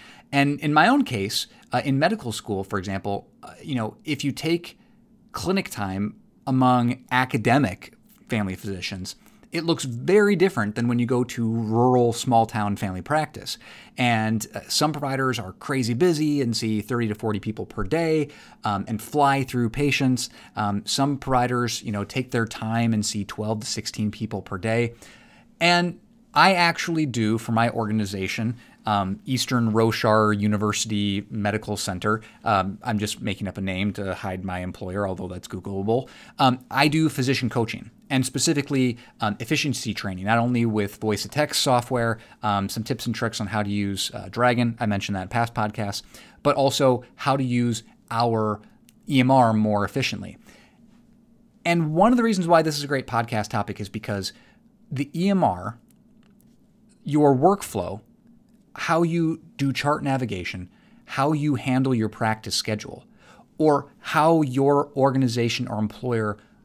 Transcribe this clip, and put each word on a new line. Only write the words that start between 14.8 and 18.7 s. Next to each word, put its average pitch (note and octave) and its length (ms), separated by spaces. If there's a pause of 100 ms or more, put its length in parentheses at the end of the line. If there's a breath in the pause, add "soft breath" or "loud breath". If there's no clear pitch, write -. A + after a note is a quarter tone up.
providers C3+ 480
are F#2+ 140
crazy B2 420
busy D3+ 480
and A#2 140
see A2 240
thirty A#2 260
to G#2 80
forty G#2+ 240
people G#2 260
per - 200
day, D#3 460 (340 loud breath)
um, G2+ 240